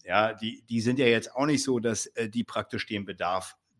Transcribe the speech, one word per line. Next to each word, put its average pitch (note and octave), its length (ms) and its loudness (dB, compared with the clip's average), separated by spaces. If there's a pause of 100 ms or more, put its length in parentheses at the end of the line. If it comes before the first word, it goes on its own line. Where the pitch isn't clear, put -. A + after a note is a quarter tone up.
ja, G#2 280 4
die, A2 360 -8
die A#2 120 0
sind B2 180 2
ja C3+ 80 4
jetzt A2+ 280 2
auch C3+ 120 2
nicht D3 180 2
so, B2+ 160 2
dass, A2+ 260 -2
äh, A2+ 220 -4
die A2+ 160 -2
praktisch - 420 -6
den G2+ 180 -4
Bedarf F#2 520 -4 (240)